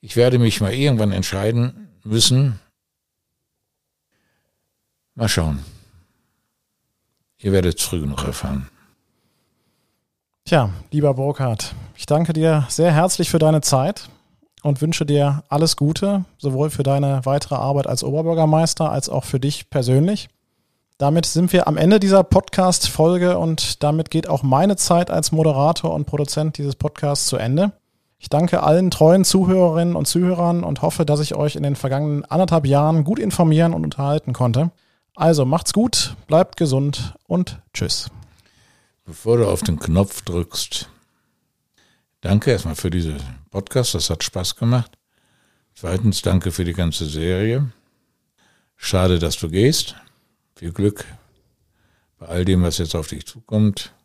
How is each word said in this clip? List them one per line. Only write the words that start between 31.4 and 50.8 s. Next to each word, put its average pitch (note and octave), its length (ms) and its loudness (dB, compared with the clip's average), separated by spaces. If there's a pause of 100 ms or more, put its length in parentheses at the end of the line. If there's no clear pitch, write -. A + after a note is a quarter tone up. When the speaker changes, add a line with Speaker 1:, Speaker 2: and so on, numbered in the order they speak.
Speaker 2:
in D3+ 60 -6
den C#3+ 120 -2
vergangenen C#3+ 520 -4
anderthalb E3+ 400 0
Jahren D3+ 380 4
gut G3+ 140 0
informieren E3+ 540 2
und D#3+ 100 -4
unterhalten C#3+ 520 -4
konnte. B2+ 380 0 (420)
Also D3+ 320 2
macht's - 260 -2
gut, - 440 0 (100)
bleibt E3+ 320 2
gesund C#3 560 -2 (120)
und - 360 -4 (100)
tschüss. - 380 -4 (960)
Speaker 1:
Bevor A2+ 320 0
du G#2+ 100 4
auf F#2 140 0
den D#2 160 0
Knopf F#2+ 420 0
drückst, - 720 -6 (1300)
danke G2+ 300 0
erstmal E2+ 240 -2
für - 160 -4
diesen D#2+ 280 -4 (300)
Podcast, - 460 -4
das - 160 -4
hat D#2+ 120 -4
Spaß - 340 -6
gemacht. A#2 420 -2 (760)
Zweitens, F#2 460 -2
danke F2+ 320 0
für F#2 120 -4
die E2+ 100 -4
ganze E2+ 320 -2
Serie. G2 680 -2 (1040)
Schade, F2+ 420 0
dass D#2+ 200 -4
du E2+ 100 -6
gehst. - 460 0 (600)
Viel F2 160 -12
Glück G2+ 340 -4 (1120)